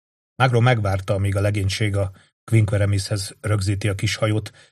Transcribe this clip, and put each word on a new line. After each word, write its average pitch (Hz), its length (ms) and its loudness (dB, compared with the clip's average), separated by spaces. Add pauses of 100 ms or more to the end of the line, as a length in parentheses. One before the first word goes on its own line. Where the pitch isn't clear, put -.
(340)
Magro 120 260 4
megvárta, 104 540 0
amíg 98 220 -2
a 101 40 0
legénység 101 560 -2
a 98 160 -2 (320)
Quinqueremishez 101 960 0
rögzíti 101 480 -2
a 98 60 -2
kis 101 220 -4
hajót, 107 360 -2 (200)